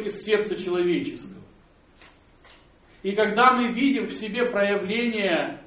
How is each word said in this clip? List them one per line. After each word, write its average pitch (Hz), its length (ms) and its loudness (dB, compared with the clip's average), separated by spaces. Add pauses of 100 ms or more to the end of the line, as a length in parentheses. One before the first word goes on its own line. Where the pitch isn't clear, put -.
из - 180 -8
сердца 208 360 0
человеческого. 175 800 -2 (1600)
И 196 80 0
когда 214 400 6
мы 240 160 2
видим 233 380 0
в - 60 -8
себе 220 320 -4
проявление 202 1200 0